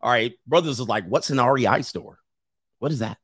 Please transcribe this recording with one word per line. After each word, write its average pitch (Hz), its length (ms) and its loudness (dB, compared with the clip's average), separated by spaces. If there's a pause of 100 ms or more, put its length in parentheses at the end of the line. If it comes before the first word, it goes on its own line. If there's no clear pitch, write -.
All 117 100 0
right. 117 220 0 (120)
Brothers 147 340 2
is 123 80 -6
like, 107 200 -2
"What's 113 220 0
an 139 100 0
R 131 180 4
E 120 80 0
I 95 160 2
store? - 380 -12 (600)
What 143 120 -4
is 139 80 -4
that?" 107 240 -6